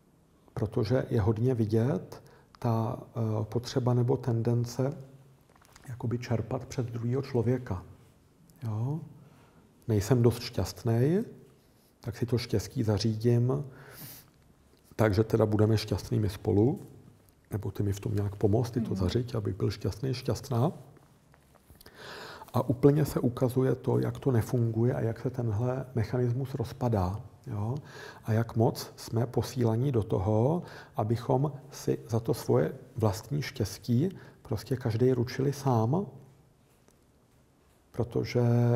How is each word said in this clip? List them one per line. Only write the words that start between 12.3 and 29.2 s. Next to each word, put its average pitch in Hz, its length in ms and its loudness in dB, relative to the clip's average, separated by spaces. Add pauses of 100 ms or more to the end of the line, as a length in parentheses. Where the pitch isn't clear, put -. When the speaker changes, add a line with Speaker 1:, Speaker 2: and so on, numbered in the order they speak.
Speaker 1:
štěstí 117 440 -2
zařídím, 117 840 2 (1300)
takže 110 280 4
teda 110 220 4
budeme 107 320 4
šťastnými 104 520 -2
spolu, 107 500 2 (720)
nebo 104 200 -4
ty - 120 -4
mi 101 100 0
v 98 80 -6
tom 110 140 -2
nějak 101 220 -2
pomoz, 113 340 2
ty 123 100 -2
to 101 100 -2
Speaker 2:
Mhm. 95 60 -2
Speaker 1:
zařiď, 92 380 0
abych 98 220 -2
byl 117 140 0
šťastný, 127 440 -4
šťastná. 123 580 -2 (1800)
A 120 140 2
úplně 143 360 6
se - 160 -2
ukazuje 131 540 2
to, 123 240 0
jak 123 200 -2
to - 120 -2
nefunguje 117 640 2
a 143 60 -4
jak 113 200 -2
se 131 100 -4
tenhle 123 640 -2
mechanismus 123 600 0
rozpadá, 107 640 0 (260)
jo? 107 280 -4 (500)
A - 80 -2
jak 113 240 0
moc 117 400 2
jsme 113 300 -2